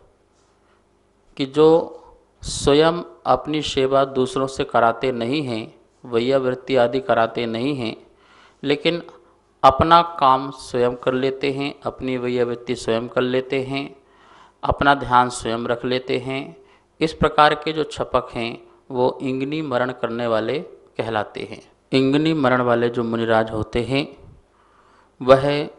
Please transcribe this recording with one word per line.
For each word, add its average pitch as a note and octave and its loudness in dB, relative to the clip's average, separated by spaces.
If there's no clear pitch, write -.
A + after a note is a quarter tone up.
कि C#3 -4
जो D#3 4
स्वयं D#3+ 2
अपनी D3 0
सेवा C3+ 2
दूसरों C3+ -2
से C3+ -6
कराते A#2 2
नहीं B2 -4
हैं, A#2 -8
वैयावृत्ति B2+ 0
आदि B2 2
कराते A#2 0
नहीं A#2+ -4
हैं, A#2 -6
लेकिन D#3 -2
अपना E3 6
काम C3+ 2
स्वयं B2 -2
कर B2+ -2
लेते C3+ -2
हैं, C#3 -6
अपनी B2+ -6
वैयावृत्ति A#2+ -4
स्वयं A2+ -4
कर B2+ -2
लेते C3 -2
हैं, C#3 -10
अपना C#3+ 4
ध्यान B2 4
स्वयं A#2+ -4
रख A#2+ -4
लेते B2+ -2
हैं। C3+ -8
इस D#3 0
प्रकार D3+ 4
के D#3 -6
जो D#3 -4
छपक B2+ -4
हैं A#2+ -8
वो B2+ 0
इंगनी C3+ -6
मरण B2+ -2
करने A#2+ -6
वाले A2+ -2
कहलाते - -8
हैं। G2+ -16
इंगनी C#3 2
मरण B2+ 2
वाले A#2+ 2
जो A#2+ -4
मुनिराज A2+ 0
होते A2+ -4
हैं C#3 -4
वह C#3 4